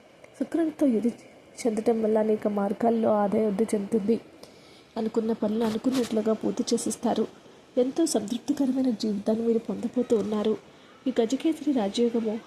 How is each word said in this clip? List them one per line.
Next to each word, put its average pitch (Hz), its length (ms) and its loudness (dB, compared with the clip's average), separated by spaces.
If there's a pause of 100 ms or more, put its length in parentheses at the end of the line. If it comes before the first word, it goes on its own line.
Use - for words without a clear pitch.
(340)
శుక్రునితో 311 520 0
యుద్ధి 226 260 2 (460)
చెందటం 226 440 0
వల్ల 220 160 2
అనేక 214 300 2
మార్గాల్లో 220 640 2
ఆదాయ 208 340 2
వృద్ధి 208 180 0
చెందుతుంది. 214 520 0 (800)
అనుకున్న 220 360 -2
పనులు 220 320 -2
అనుకున్నట్లుగా 220 680 0
పూర్తి 214 320 -2
చేసిస్తారు. 220 600 -2 (520)
ఎంతో 262 300 2
సంతృప్తికరమైన 254 840 -2
జీవితాన్ని 220 540 -2
మీరు 233 140 2
పొందబోతూ 226 580 -2
ఉన్నారు. 208 380 0 (520)
ఈ 262 40 0
గజకేసరి 269 600 0
రాజయోగము 226 600 0 (140)